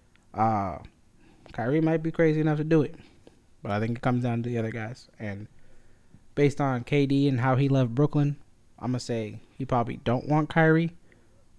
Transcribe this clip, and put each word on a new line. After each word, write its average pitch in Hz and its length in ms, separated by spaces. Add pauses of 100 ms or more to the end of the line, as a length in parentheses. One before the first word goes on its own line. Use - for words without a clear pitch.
(340)
Uh, 104 460 (760)
Kyrie 135 280
might 160 220
be 160 80
crazy 156 300
enough 151 160
to 156 60
do 160 180
it, - 140 (680)
but 117 100
I 104 80
think 117 180
it - 40
comes 123 220
down 117 200
to 120 60
the 120 80
other 110 140
guys. 113 360 (120)
And 104 280 (880)
based 143 240
on 131 240
K 143 220
D 139 220
and 131 140
how 131 140
he 139 140
left 131 240
Brooklyn, 147 440 (420)
I'ma 123 180
say 110 420 (160)
he 135 100
probably 123 320
don't 120 300
want 151 220
Kyrie, 160 460 (640)